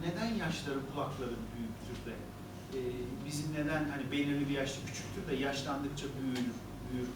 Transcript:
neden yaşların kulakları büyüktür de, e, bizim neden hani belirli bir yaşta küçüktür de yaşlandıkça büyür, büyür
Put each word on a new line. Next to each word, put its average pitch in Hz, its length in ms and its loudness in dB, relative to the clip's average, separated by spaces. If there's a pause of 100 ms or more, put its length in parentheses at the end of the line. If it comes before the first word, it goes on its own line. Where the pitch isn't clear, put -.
neden 220 280 2
yaşların 165 480 2 (100)
kulakları 135 420 0 (200)
büyüktür 113 520 -4
de, 113 80 -4 (640)
e, - 20 0 (460)
bizim 151 280 0
neden 151 340 2
hani 139 240 0
belirli 143 360 4
bir 139 60 2
yaşta 139 320 0
küçüktür - 420 -4
de 135 80 4
yaşlandıkça 139 720 0 (160)
büyür, 127 240 2 (460)
büyür 123 220 2